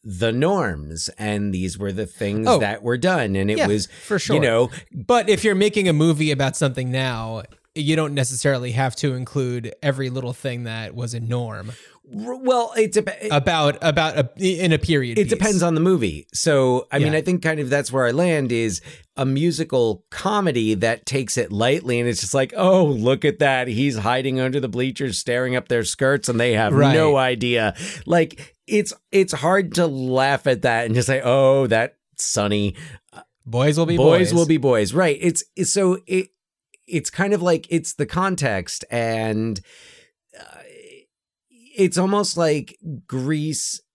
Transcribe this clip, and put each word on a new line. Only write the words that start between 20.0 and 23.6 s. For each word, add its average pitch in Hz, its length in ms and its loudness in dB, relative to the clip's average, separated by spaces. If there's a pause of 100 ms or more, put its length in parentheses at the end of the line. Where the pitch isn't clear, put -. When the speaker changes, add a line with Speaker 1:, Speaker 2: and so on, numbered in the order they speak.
Speaker 1:
comedy 156 640 0
that 113 320 0
takes 135 300 -4
it 101 160 -2
lightly, 123 480 0
and 120 80 0
it's 110 140 -2
just 110 120 -6
like, 135 220 0
"Oh, 190 300 6
look 127 380 2
at 143 140 2
that! 131 300 2